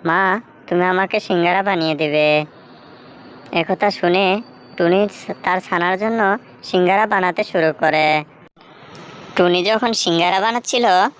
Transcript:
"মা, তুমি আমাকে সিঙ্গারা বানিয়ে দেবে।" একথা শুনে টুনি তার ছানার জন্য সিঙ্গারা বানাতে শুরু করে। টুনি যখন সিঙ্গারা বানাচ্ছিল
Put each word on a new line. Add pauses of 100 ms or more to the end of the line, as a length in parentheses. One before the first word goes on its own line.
"মা, (260)
তুমি
আমাকে
সিঙ্গারা
বানিয়ে
দেবে।" (1080)
একথা
শুনে (340)
টুনি (340)
তার
ছানার
জন্য (260)
সিঙ্গারা
বানাতে
শুরু
করে। (1120)
টুনি
যখন
সিঙ্গারা
বানাচ্ছিল (340)